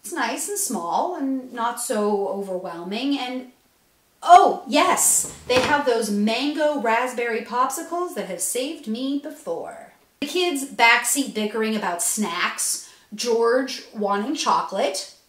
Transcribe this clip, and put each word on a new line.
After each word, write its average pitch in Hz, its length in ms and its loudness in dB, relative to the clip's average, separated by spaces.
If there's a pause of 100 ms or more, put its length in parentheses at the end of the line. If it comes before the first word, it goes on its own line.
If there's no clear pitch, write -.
it's - 100 -12
nice 269 360 -4
and 403 100 -4
small 330 580 -2
and 269 380 -2
not 240 260 -2
so 208 480 0
overwhelming, 190 880 -4
and 254 340 -8 (720)
oh, 359 460 8
yes, - 680 2 (140)
they 254 120 6
have 277 260 2
those 220 240 2
mango 269 720 0
raspberry 233 640 0
popsicles 330 720 -2
that 190 120 -6
have 175 160 -6
saved 285 440 -4
me 262 320 -2
before. - 760 -10 (260)
The 285 60 -4
kids 339 400 -2
backseat 240 680 2
bickering 220 440 -2
about 180 260 -2
snacks, - 920 -2 (220)
George 233 680 0 (100)
wanting 208 400 0
chocolate - 800 -2 (140)